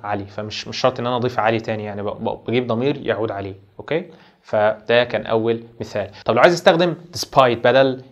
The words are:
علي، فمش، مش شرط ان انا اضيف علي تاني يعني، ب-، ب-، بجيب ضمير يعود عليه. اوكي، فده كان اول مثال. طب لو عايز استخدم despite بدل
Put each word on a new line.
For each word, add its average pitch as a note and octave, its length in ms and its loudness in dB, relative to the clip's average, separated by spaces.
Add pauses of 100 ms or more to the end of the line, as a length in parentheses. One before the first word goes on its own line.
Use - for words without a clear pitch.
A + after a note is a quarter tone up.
علي، G#2 200 -4
فمش، G#2 440 -10
مش A2+ 80 -10
شرط B2+ 240 0
ان A#2+ 60 -4
انا B2 100 -2
اضيف B2 220 -4
علي A2 220 2
تاني G#2+ 240 -6
يعني، G#2 180 -8
ب-، G2+ 40 -6
ب-، - 400 -6
بجيب A#2+ 200 0
ضمير C3 400 -2
يعود A2 240 -2
عليه. G2 240 -8 (240)
اوكي، D#3+ 260 -4 (380)
فده A2 600 2
كان A2+ 220 -4
اول A2+ 380 -2 (160)
مثال. G#2+ 300 -8 (140)
طب A2+ 100 0
لو A#2+ 60 2
عايز E3+ 140 8
استخدم E3+ 400 2 (220)
despite - 220 -4
بدل B2+ 720 4